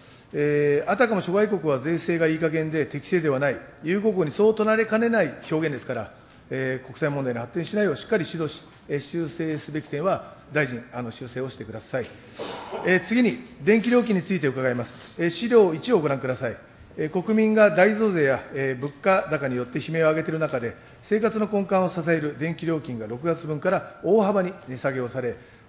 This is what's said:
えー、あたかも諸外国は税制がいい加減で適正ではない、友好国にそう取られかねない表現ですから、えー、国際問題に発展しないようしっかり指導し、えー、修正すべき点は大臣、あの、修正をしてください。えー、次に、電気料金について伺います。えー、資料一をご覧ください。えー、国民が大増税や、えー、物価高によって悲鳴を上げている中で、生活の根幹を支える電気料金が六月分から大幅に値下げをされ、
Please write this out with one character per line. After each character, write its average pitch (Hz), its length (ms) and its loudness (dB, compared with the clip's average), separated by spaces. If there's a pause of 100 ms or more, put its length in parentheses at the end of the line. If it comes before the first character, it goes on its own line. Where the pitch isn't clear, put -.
(320)
え 147 520 2
ー、 170 60 -2
あ 196 60 2
た 233 100 6
か 220 80 0
も 185 60 2
諸 175 120 -4
外 208 140 4
国 170 240 0
は 135 80 2
税 160 200 -2
制 170 200 -2
が 165 80 4
い 160 100 2
い - 20 -8
加 165 100 0
減 156 220 0
で 151 160 0
適 - 200 -10
正 180 140 2
で 156 80 0
は 135 100 2
な 139 120 2
い、 117 80 -4 (260)
友 180 160 0
好 214 120 2
国 185 120 2
に 147 60 -2
そ 208 180 4
う 220 60 4
取 220 140 0
ら 220 80 4
れ 226 100 2
か 220 120 2
ね 233 100 2
な 226 140 2
い 139 100 0 (160)
表 165 60 -2
現 160 160 0
で 131 80 -6
す - 80 -10
か 127 80 -6
ら、 110 180 -8 (380)
え 131 320 -4
ー、 - 40 -20
国 - 120 -16
際 151 120 0
問 143 140 -4
題 123 100 -2
に 120 40 -4
発 120 140 -8
展 170 120 -4
し 202 120 -6
な 208 60 2
い - 20 4
よ 175 80 2
う 131 40 -2
し - 80 -12
っ - 40 -16
か 220 80 2
り 165 100 0
指 160 160 -6
導 151 100 -4
し、 - 120 -14 (240)
え 147 80 -2
ー、 139 40 -4
修 165 280 -4
正 160 300 -4
す - 120 -10
べ 151 100 -4
き - 80 -16
点 147 140 -6
は 180 300 -2 (200)
大 143 140 2
臣、 120 160 -8 (100)
あ 123 100 -8
の、 117 80 -8
修 127 180 -12
正 127 120 -8
を 131 80 -4
し 123 80 -12
て - 80 -12
く 110 80 -12
だ 107 80 -10
さ 131 200 -6
い。 101 60 -4 (800)
え 180 100 4
ー、 175 40 2
次 226 220 2
に、 185 160 2 (240)
電 208 200 6
気 240 80 -2
料 247 120 6
金 226 140 2
に 170 60 0
つ - 120 -4
い 175 60 -2
て 143 80 2
伺 131 220 0
い 123 40 -2
ま 120 100 -4
す。 - 380 -14
え 170 40 2
ー、 170 40 2
資 226 180 -4
料 214 260 8
一 190 180 -2
を 196 80 4
ご 151 80 0
覧 139 100 0
く 131 80 -6
だ 127 100 0
さ 123 140 -4
い。 104 60 -8 (400)
え 156 100 -2
ー、 175 160 -2
国 214 140 2
民 214 180 4
が 214 160 8
大 185 240 6
増 214 180 2
税 160 120 2
や、 131 180 2 (100)
え 135 260 -2
ー、 - 20 -12
物 143 120 -4 (100)
価 190 280 2
高 143 180 -2
に 127 80 -2
よ 123 80 -2
っ - 20 -6
て 123 120 -8
悲 - 80 -6
鳴 160 180 0
を 156 60 6
上 156 60 2
げ 160 60 -2
て 160 80 -6
い - 20 -2
る 160 60 -4
中 135 220 -2
で、 113 160 -6 (260)
生 208 180 0
活 220 180 0
の 214 120 0
根 202 120 0
幹 196 140 0
を 185 120 2
支 170 200 -4
え 165 120 2
る 147 180 -4
電 160 160 -2
気 160 120 -8
料 165 140 0
金 123 180 -8
が 110 80 -8
六 123 200 -6
月 165 200 -2
分 151 140 -4
か 180 100 0
ら - 340 -4
大 208 180 4
幅 196 200 2
に 180 100 -4 (160)
値 127 80 -10
下 135 160 -2
げ 131 80 -4
を 123 80 -4
さ 127 120 -6
れ、 120 160 -4 (320)